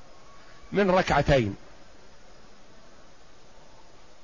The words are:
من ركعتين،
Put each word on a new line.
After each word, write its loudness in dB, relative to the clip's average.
من 6
ركعتين، 6